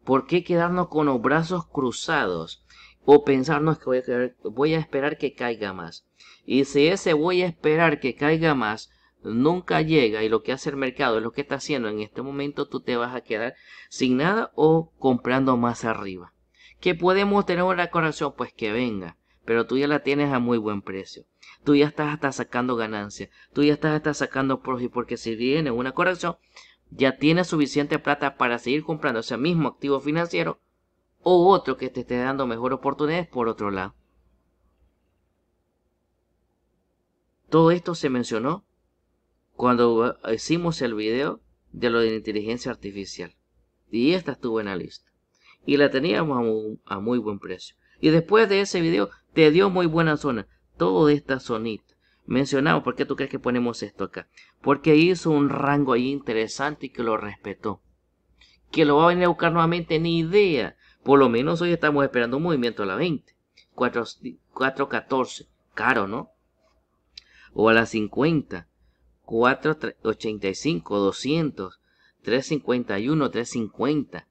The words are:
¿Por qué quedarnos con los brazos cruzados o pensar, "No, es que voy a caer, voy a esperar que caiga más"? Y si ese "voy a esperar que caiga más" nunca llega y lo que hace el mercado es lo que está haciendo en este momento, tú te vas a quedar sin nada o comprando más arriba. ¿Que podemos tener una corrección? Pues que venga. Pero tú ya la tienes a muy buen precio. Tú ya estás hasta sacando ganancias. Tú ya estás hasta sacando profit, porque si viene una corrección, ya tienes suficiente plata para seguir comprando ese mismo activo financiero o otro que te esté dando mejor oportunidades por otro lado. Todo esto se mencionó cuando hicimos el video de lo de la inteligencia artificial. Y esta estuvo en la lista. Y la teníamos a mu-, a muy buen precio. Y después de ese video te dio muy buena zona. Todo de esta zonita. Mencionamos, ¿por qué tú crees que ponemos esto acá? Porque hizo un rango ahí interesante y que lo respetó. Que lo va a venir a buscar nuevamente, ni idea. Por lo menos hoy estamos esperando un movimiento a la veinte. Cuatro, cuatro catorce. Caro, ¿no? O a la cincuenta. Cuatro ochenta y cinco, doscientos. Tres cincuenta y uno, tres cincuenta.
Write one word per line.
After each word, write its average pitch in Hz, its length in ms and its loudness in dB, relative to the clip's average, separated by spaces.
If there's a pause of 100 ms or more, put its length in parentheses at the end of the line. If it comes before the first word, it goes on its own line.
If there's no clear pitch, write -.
¿Por 131 240 0
qué 175 160 0
quedarnos 175 460 0
con 151 180 0
los 131 120 0
brazos 160 460 0
cruzados 117 960 -4 (420)
o 143 180 10
pensar, 143 380 0
"No, 160 100 0
es 151 80 -2
que - 60 -14
voy 127 120 0
a 127 60 -2
caer, 123 400 -2
voy 135 320 0
a 160 40 0
esperar 147 380 -4
que 135 160 -4
caiga 110 400 -6
más"? 85 320 -12 (400)
Y 135 200 2
si 143 220 4
ese 190 260 0
"voy 180 280 2
a 185 60 0
esperar 156 520 2
que 127 140 -4
caiga 160 400 2
más" 110 380 -4 (320)
nunca 156 580 0
llega 131 400 2
y 110 80 0
lo 110 140 0
que - 80 -4
hace 135 180 -4
el 139 60 -8
mercado 131 420 -2
es 110 60 -2
lo 117 80 -6
que 143 100 -8
está 139 140 -6
haciendo 135 340 -4
en 107 120 -6
este 107 200 -10
momento, 139 460 -6
tú 143 140 -8
te 123 140 -4
vas 120 200 -4
a 120 60 -8
quedar 117 340 -6 (340)
sin 127 280 0
nada 185 360 0
o 160 460 2
comprando 131 580 2
más 120 260 -2
arriba. 101 500 -6 (460)
¿Que 180 140 0
podemos 196 540 2
tener 175 160 0
una 175 260 0
corrección? 156 480 -2
Pues 113 160 -8
que 107 180 -4
venga. 107 460 -4 (260)
Pero 117 220 0
tú 127 140 0
ya 143 80 2
la 143 160 0
tienes 143 280 0
a 131 60 0
muy 120 220 0
buen 104 240 -4
precio. 95 420 -12 (380)
Tú 147 120 4
ya 143 120 6
estás 147 260 -4
hasta 147 180 -2
sacando 123 440 -4
ganancias. 104 560 -6 (220)
Tú 143 100 2
ya 147 100 6
estás 151 220 0
hasta 151 180 -2
sacando 135 480 -2
profit, 123 300 -4
porque 120 260 -6
si 113 180 -6
viene 135 360 -2
una 123 220 -4
corrección, 175 440 -2 (540)
ya 131 260 2
tienes 165 300 2
suficiente 147 500 0
plata 143 400 -2
para 120 220 0
seguir 143 240 -2
comprando 147 380 -4
ese 117 160 -6
mismo 160 300 0
activo 139 320 -2
financiero 165 600 -4 (640)
o 175 280 6
otro 156 280 2
que 127 120 -8
te 123 120 -10
esté 123 160 -4
dando 135 280 -2
mejor 120 280 -4
oportunidades 151 540 -2
por 117 200 -2
otro 107 240 -4
lado. 95 240 -6 (3500)
Todo 165 220 6
esto 175 240 -2
se 151 140 -4
mencionó 123 560 -4 (880)
cuando 120 640 2 (160)
hicimos 160 480 -2
el 117 140 -4
video 120 440 -4 (320)
de 117 180 -2
lo 117 100 2
de 113 100 2
la 110 60 -2
inteligencia 110 560 -6
artificial. 98 640 -12 (560)
Y 123 220 2
esta 175 200 -4
estuvo 113 260 -4
en 107 60 -6
la 98 100 -6
lista. - 360 -12 (560)
Y 143 100 2
la 143 140 4
teníamos 156 460 -2
a 120 40 0
mu-, 110 420 -4
a 98 160 -8
muy 120 200 -2
buen 104 200 -6
precio. - 360 -14 (260)
Y 160 80 4
después 196 400 4
de 196 100 2
ese 196 220 -2
video 170 280 0 (240)
te 156 180 6
dio 190 180 4
muy 180 160 0
buena 160 320 2
zona. 120 300 -4 (280)
Todo 180 300 2
de 147 80 6
esta 139 260 -2
zonita. 113 540 -8 (320)
Mencionamos, 139 580 0
¿por 127 120 -4
qué - 100 -2
tú 139 100 -4
crees 135 160 -6
que 127 80 -8
ponemos 120 420 -2
esto 101 220 -8
acá? 90 240 -12 (340)
Porque 143 360 4
hizo 170 340 2
un 143 160 4
rango 143 460 0
ahí 123 180 0
interesante 139 760 -6
y - 20 -10
que - 140 -8
lo 113 120 0
respetó. 101 680 -8 (880)
Que 156 120 4
lo 147 140 6
va 160 80 6
a - 20 8
venir 180 160 4
a 175 60 4
buscar 170 240 0
nuevamente, 165 460 0
ni 165 200 0
idea. 165 560 2 (260)
Por 139 180 6
lo 131 100 8
menos 147 320 0
hoy 175 100 0
estamos 151 320 2
esperando 123 320 0
un 151 80 -2
movimiento 120 400 -2
a 101 40 -2
la 95 80 -4
veinte. 156 420 -4 (360)
Cuatro, 120 300 -2 (480)
cuatro 135 380 -2
catorce. 123 580 -4 (260)
Caro, 113 340 2
¿no? 117 240 -8 (1200)
O 110 160 4
a 113 40 6
la 113 120 6
cincuenta. 113 840 -2 (560)
Cuatro 127 520 0 (280)
ochenta 107 460 -4
y 95 40 -4
cinco, 139 460 -4
doscientos. 131 800 -2 (420)
Tres 127 240 0
cincuenta 123 540 -2
y 117 100 -4
uno, 151 220 0
tres 117 180 -6
cincuenta. 120 800 -4